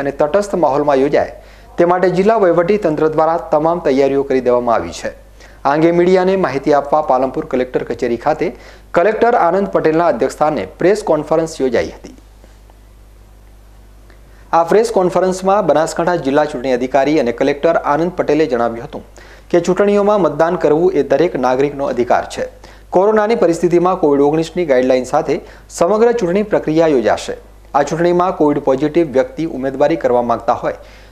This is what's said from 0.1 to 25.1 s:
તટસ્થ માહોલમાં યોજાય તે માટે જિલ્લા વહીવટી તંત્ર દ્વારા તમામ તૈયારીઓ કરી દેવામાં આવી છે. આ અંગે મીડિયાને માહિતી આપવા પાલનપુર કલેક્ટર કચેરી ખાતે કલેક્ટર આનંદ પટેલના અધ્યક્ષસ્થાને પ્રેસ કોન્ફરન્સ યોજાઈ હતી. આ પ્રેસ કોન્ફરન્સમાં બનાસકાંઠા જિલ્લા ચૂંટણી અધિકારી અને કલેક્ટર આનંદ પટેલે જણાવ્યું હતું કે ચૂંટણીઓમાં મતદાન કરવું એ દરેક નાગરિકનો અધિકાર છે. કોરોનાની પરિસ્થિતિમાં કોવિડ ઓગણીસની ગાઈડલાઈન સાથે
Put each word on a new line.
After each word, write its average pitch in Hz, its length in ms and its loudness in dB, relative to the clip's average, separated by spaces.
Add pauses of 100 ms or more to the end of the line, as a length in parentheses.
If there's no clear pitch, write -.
તટસ્થ 190 440 -2
માહોલમાં 147 440 2
યોજાય 143 320 0 (440)
તે 175 100 4
માટે 180 240 2
જિલ્લા 190 320 2
વહીવટી 175 360 2
તંત્ર 156 300 0
દ્વારા 160 280 0 (100)
તમામ 160 340 0
તૈયારીઓ 139 440 0
કરી 131 220 -2
દેવામાં 123 300 2
આવી - 220 -6
છે. - 140 -10 (480)
આ 139 120 0
અંગે 160 200 2
મીડિયાને 185 440 2
માહિતી 143 380 0
આપવા 143 300 0
પાલનપુર 135 420 -2
કલેક્ટર 127 380 -4
કચેરી 120 340 -4
ખાતે - 260 -2 (460)
કલેક્ટર 214 480 2
આનંદ 190 320 0
પટેલના 160 440 0
અધ્યક્ષસ્થાને 135 520 -2 (100)
પ્રેસ 202 280 0
કોન્ફરન્સ 160 520 -2
યોજાઈ 110 380 -2
હતી. - 200 -20 (2500)
આ 165 120 2
પ્રેસ 220 280 2
કોન્ફરન્સમાં 185 760 0
બનાસકાંઠા 160 600 0
જિલ્લા 147 180 2
ચૂંટણી 131 300 -4
અધિકારી 139 440 0
અને 120 120 0
કલેક્ટર 147 540 0
આનંદ 156 260 -2
પટેલે 147 400 0
જણાવ્યું 117 400 -4
હતું - 160 -16 (400)
કે 170 180 0
ચૂંટણીઓમાં 202 560 2
મતદાન 160 400 0
કરવું 151 400 2
એ 127 60 -4
દરેક 147 380 0
નાગરિકનો 139 480 -2
અધિકાર 117 340 0
છે. - 180 -8 (440)
કોરોનાની 214 460 2
પરિસ્થિતિમાં 175 640 0
કોવિડ 143 240 2
ઓગણીસની 160 440 -2
ગાઈડલાઈન 127 400 2
સાથે 151 280 -2 (340)